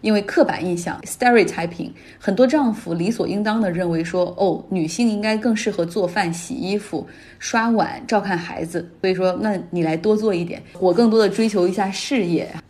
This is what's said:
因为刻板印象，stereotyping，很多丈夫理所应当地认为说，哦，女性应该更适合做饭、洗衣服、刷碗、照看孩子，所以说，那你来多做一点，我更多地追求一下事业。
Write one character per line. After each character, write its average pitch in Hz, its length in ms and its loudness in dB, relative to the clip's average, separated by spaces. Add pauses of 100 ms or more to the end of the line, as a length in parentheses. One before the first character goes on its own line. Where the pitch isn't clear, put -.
因 214 100 0
为 208 120 4
刻 294 200 2
板 - 220 -2
印 180 100 -2
象， 175 280 -6
stereotyping， 180 840 2 (300)
很 196 160 0
多 247 100 6
丈 262 280 2
夫 170 200 -6
理 170 160 0
所 226 160 -2
应 202 160 -2
当 214 200 0
地 190 100 0
认 175 200 -2
为 165 120 0
说， 180 340 -2
哦， 190 300 0
女 180 180 0
性 233 220 0
应 208 140 0
该 220 160 0
更 220 180 0
适 214 160 -2
合 170 140 -2
做 180 200 -2
饭、 175 280 -2
洗 - 220 -10
衣 196 220 -4
服、 208 300 -8 (320)
刷 233 300 0
碗、 214 360 0
照 214 140 2
看 185 180 -2
孩 170 280 -8
子， 170 240 -8 (100)
所 190 100 0
以 185 40 2
说， 180 260 0
那 208 180 -2 (120)
你 175 140 0
来 160 120 0
多 214 220 2
做 214 160 2
一 170 100 -2
点， - 180 -10 (180)
我 185 120 4
更 226 180 6
多 220 80 4
地 208 120 6
追 220 180 2
求 208 180 2
一 185 60 2
下 196 180 0
事 208 360 -2
业。 165 240 0 (200)